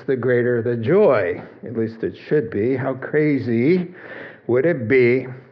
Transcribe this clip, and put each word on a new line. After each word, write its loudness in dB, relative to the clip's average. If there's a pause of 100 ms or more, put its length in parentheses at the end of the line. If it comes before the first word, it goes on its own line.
the 0
greater 0
the -2
joy. 2 (220)
At -10
least -4
it -6 (100)
should 0
be. 0
How -4
crazy 0 (540)
would 2
it -2
be 4 (240)